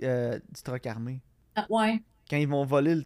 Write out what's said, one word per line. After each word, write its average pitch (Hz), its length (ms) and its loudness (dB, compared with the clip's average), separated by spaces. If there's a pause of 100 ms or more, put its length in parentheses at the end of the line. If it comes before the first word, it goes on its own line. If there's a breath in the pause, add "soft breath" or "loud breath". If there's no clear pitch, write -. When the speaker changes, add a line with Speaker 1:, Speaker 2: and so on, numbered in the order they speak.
Speaker 1:
euh, 123 360 0 (160)
du - 80 -18
truck 127 240 -6
armé. 120 360 -8 (340)
Speaker 2:
Ah, 208 140 -2
ouais. 220 320 2 (280)
Speaker 1:
Quand 147 60 0
ils 147 120 2
vont 139 160 2
voler 143 300 4
le 156 120 0